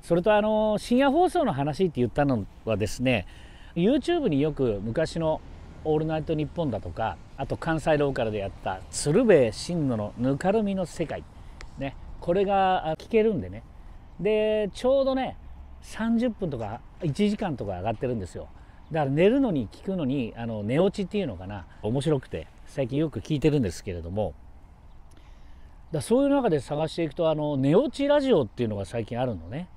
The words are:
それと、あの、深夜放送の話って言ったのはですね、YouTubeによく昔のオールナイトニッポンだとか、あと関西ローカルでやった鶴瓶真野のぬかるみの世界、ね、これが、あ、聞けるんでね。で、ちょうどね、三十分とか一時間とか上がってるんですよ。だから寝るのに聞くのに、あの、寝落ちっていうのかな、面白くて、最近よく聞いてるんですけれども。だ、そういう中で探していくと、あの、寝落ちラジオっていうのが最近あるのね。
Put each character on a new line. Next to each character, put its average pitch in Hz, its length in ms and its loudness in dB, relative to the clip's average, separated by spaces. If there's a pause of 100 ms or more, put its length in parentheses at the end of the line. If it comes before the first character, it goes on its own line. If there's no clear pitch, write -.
そ - 120 0
れ 175 80 2
と、 214 120 6
あ 208 80 6
の、 214 360 2
深 240 200 2
夜 277 120 6
放 330 200 4
送 339 140 2
の 220 80 0
話 139 320 0
っ - 20 2
て 151 140 -2
言 123 80 4
っ - 20 -2
た 147 160 2
の 117 180 2 (220)
は 110 100 2
で 104 120 0
す - 140 -6
ね、 123 240 2 (480)
YouTube 277 540 2
に 143 120 2
よ 151 120 2
く 120 300 0
昔 135 360 -2
の 156 220 0 (440)
オ 156 120 2
ー - 40 4
ル 156 40 0
ナ 160 140 0
イ 151 60 -4
ト 165 100 -2
ニ 151 120 -2
ッ - 20 -8
ポ 170 180 -4
ン 135 40 -2
だ 104 100 -4
と 90 100 -10
か、 107 260 -4 (220)
あ 139 80 -6
と - 100 -4
関 160 240 -2
西 156 160 2
ロ 143 140 2
ー - 20 -4
カ 131 120 0
ル 110 80 -2
で 107 60 -2
や 98 100 -4
っ - 20 -6 (120)
た 95 180 -6 (100)
鶴 175 340 2
瓶 147 260 8
真 160 380 -2
野 120 80 0
の 104 220 -4
ぬ 131 180 0
か 180 160 0
る 220 100 2
み 196 120 -2
の 190 100 -2
世 165 220 -6
界、 92 180 -8 (540)
ね、 135 180 -6 (240)
こ 175 140 0
れ 196 100 4
が、 190 460 2
あ、 156 60 -2
聞 - 120 -16
け 220 140 4
る 220 100 4
ん 160 80 -2
で 92 80 -8
ね。 101 140 -12 (580)
で、 214 540 2
ち - 100 -12
ょ 269 180 4
う - 40 2
ど 262 80 0
ね、 262 240 -4 (440)
三 226 340 -2
十 240 140 2
分 208 180 -4
と 135 100 -4
か 110 220 -6 (220)
一 180 260 2
時 208 80 0
間 170 200 -4
と 104 100 -6
か 92 120 -4
上 90 40 -8
が 110 80 0
っ 110 60 -2
て 135 100 -4
る 123 80 0
ん 110 60 -4
で 90 60 -6
す - 80 -16
よ。 73 140 -12 (420)
だ 156 100 0
か 147 60 2
ら 135 40 0
寝 160 180 6
る 262 120 4
の 254 100 2
に 131 180 -2
聞 - 160 -18
く 190 120 -4
の 170 80 -2
に、 127 320 -2
あ 117 100 -6
の、 110 160 -4
寝 117 160 0
落 196 260 2
ち - 20 -8
っ - 40 -12
て 208 80 -2
い 202 60 0
う - 20 -4
の 104 100 -6
か 90 100 -12
な、 98 200 -6 (160)
面 117 180 0
白 147 200 2
く - 100 -16
て、 80 160 -6 (200)
最 135 220 -4
近 135 100 -2
よ 156 120 0
く 110 100 -8
聞 156 160 -2
い 135 40 0
て 156 100 6
る 147 80 2
ん 131 40 4
で 95 80 0
す - 120 -10
け 95 100 -8
れ 87 80 -6
ど 82 100 -10
も。 98 240 -2 (1600)
だ、 156 100 -2
そ 233 200 4
う 285 40 4
い - 20 4
う 277 40 4
中 269 200 4
で 151 100 2
探 156 280 -2
し - 60 -8
て 170 100 0
い 156 40 -2
く 135 60 -8
と、 165 160 2
あ 156 40 4
の、 151 220 -2
寝 135 180 4
落 254 160 6
ち 277 160 -2
ラ 294 140 6
ジ 269 120 2
オ 156 120 6
っ - 20 -4
て - 160 -6
い 117 40 0
う - 20 -2
の 107 80 -4
が 98 80 -4
最 117 200 -6
近 117 160 -6
あ 131 60 0
る 120 80 -2
の 82 140 -10
ね。 156 280 -10